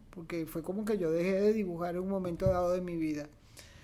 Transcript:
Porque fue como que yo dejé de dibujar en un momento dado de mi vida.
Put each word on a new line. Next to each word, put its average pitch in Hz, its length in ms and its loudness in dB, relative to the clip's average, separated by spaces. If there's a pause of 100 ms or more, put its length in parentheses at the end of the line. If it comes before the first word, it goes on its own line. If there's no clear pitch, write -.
(120)
Porque 165 340 -6
fue 160 160 -6
como 190 240 -4
que 208 140 2
yo 165 120 2
dejé 185 300 2
de 208 120 6
dibujar 175 420 -2
en 180 60 0
un 190 80 -2
momento 185 360 0
dado 180 260 4
de 180 100 2
mi 175 140 -4
vida. 156 320 -2 (560)